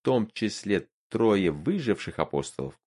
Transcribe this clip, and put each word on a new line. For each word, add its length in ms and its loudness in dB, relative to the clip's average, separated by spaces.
том 280 2
числе 600 -2
трое 420 4
выживших 680 -2
апостолов, 560 -4
к 120 -20